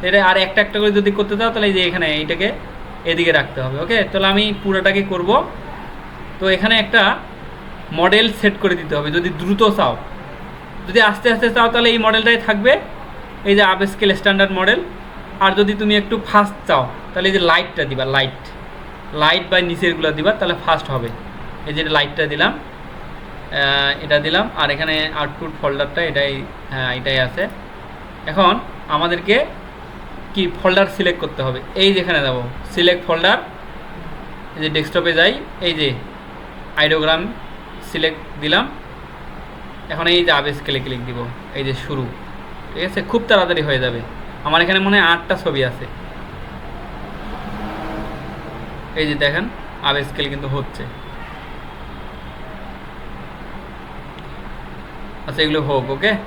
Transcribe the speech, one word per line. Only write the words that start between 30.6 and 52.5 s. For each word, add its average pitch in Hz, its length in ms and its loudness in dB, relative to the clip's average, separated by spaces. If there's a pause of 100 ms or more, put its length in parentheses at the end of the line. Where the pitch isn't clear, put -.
সিলেক্ট 175 280 0
করতে 143 240 -6
হবে, 127 120 -4 (220)
এই 196 160 6
যেখানে 170 300 2
যাব 127 100 0 (360)
সিলেক্ট 175 340 4
ফোল্ডার, 175 300 4 (1160)
এই 156 80 -6
যে 151 120 0
ডেস্কটপে 165 440 2
যাই, 185 120 8 (360)
এই 170 120 0
যে 147 80 2 (960)
আইডিওগ্রাম 156 400 4 (680)
সিলেক্ট 160 320 -2 (220)
দিলাম। 180 220 2 (1300)
এখন 160 120 -2 (100)
এই 180 120 6
যে 165 120 6
আপস্কেলে 139 460 -2
ক্লিক 127 240 -6
দিব, 120 100 -6 (380)
এই 139 100 -2
যে 135 60 0 (120)
শুরু, 135 180 -4 (680)
ঠিক 160 180 -4
আছে, 196 100 -4 (120)
খুব 233 180 2
তাড়াতাড়ি 175 380 6
হয়ে 135 180 2
যাবে। 120 160 -2 (460)
আমার 156 160 4
এখানে 190 220 4
মনে 196 120 4
হয় 185 160 6
আটটা 170 300 0
ছবি 139 180 0 (100)
আছে। - 140 -8 (3250)
এই 156 100 2
যে 143 140 0
দেখেন 156 220 2 (440)
আপস্কেল 139 440 -2
কিন্তু 139 220 -6
হচ্ছে। - 280 -6 (4000)